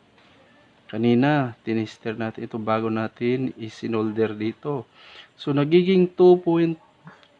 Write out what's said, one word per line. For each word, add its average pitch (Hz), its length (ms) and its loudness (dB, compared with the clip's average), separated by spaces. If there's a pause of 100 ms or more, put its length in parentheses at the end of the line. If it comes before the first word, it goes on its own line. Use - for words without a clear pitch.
(880)
Kanina, 120 760 0
tinister 110 480 -6
natin 113 320 -8
ito 113 100 -12
bago 110 320 -2
natin 120 680 -4
isinolder 110 800 -4
dito. 113 500 -8 (500)
So, - 140 -10
nagiging 175 640 2
two 180 300 6
point, 165 360 0 (600)